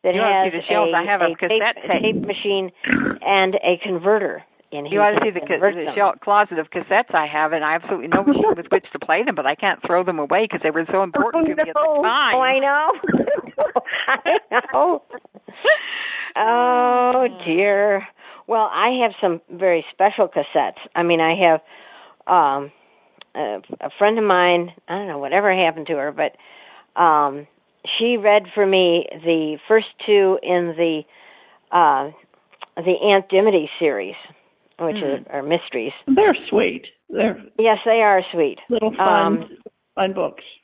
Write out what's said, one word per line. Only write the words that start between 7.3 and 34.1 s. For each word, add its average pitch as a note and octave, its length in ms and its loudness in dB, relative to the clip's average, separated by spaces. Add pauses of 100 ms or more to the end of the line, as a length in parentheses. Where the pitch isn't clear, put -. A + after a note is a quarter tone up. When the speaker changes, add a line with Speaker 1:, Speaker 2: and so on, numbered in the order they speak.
Speaker 2:
and D3+ 100 -2
I D#3 120 0
absolutely - 320 -6
no F#3+ 160 0
machine G4+ 340 2
with E3+ 140 -10
which - 200 0
to D3 60 -14
play E3+ 240 -2
them, A#3+ 140 -2
but D3 100 -4
I C#3+ 80 0
can't F#3 320 -2
throw F3+ 180 0
them F3 140 -4
away F3+ 300 0
'cause E3+ 160 -8
they D#3 80 0
were E3 180 -4
so G3 140 0
important D#4+ 420 0
Speaker 3:
Oh, D4+ 80 -2
Speaker 2:
to - 100 -4
me D#4+ 60 -4
at D#4 60 -10
the D4 100 0
Speaker 3:
no. D4+ 160 0
Speaker 2:
time. B3+ 340 2
Speaker 1:
Oh, B3+ 60 2
I C4 160 2
know. C#4+ 340 0 (1160)
<laughs> - 0 -
I C4+ 320 0 (340)
know. D4 300 0 (1300)
Oh, B3 920 2 (180)
dear. G3 640 2 (400)
Well, A3 240 0
I A#3+ 320 0
have G#3+ 80 0 (100)
some F3 200 -2 (100)
very F3 420 0
special G3+ 340 2
cassettes. C#3+ 520 -4 (160)
I E3+ 80 0
mean, E3+ 180 2
I E3 140 2
have, E3 260 4 (680)
um, C#3+ 440 2 (640)
a, G#2 260 -6 (200)
a C#3 160 -10
friend G#3+ 200 2
of A3 80 0
mine, F3+ 460 2 (160)
I F3 80 -8
don't G3+ 120 -8
know D3+ 120 -8
whatever F#3 360 0
happened D#3+ 320 -2
to E3 100 -2
her, C#3+ 140 -4
but, D3 240 -4 (640)
um, D3 480 2 (520)
she A#3 180 0
read G#3 260 4 (100)
for G#3 120 2
me F3+ 400 2 (180)
the D#3 340 0 (100)
first A3 200 2 (180)
two G3 360 4
in F3 360 -2
the, E3 240 0 (680)
uh, C#3+ 400 2 (680)
the F3 180 0 (160)
Aunt G3 180 2
Dimity F#3+ 400 2 (100)
series, G#2 360 -2 (640)